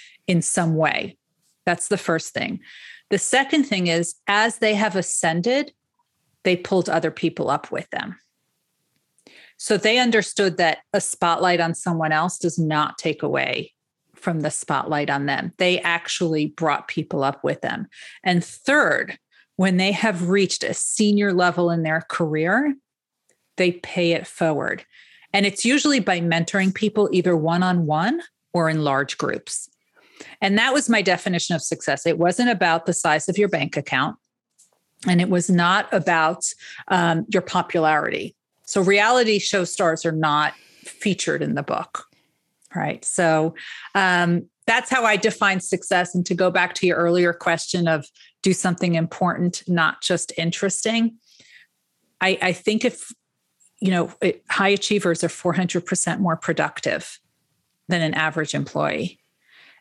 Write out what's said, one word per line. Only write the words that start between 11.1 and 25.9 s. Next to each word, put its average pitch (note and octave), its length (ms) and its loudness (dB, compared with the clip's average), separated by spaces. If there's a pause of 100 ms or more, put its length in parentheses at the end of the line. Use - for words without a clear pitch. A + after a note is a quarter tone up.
on E3 140 0
someone D#3+ 380 -2
else D#3+ 260 0
does E3+ 200 -2
not D3+ 400 0
take D3+ 240 -4
away C3+ 500 -4 (420)
from E3 260 -4
the D3+ 100 -2
spotlight D3 600 -2
on C#3+ 160 -2
them. C#3+ 320 -4
They F3+ 220 2
actually E3 640 -2
brought D3+ 420 -2
people D3+ 360 -4
up C3+ 180 -4
with D3 180 -4
them. - 280 -6 (340)
And F3 220 2
third, - 720 0 (380)
when F#3 200 2
they F#3+ 160 2
have F3+ 360 -2
reached F#3+ 340 2
a - 120 -4
senior G#3 580 2
level F3 380 2
in E3+ 120 0
their D#3+ 280 -2
career, F3+ 640 0 (840)
they F3+ 160 2
pay F3 400 -2
it F3 140 -4
forward. - 580 -2 (480)
And G3+ 140 2
it's G3 180 -4
usually C#4 360 2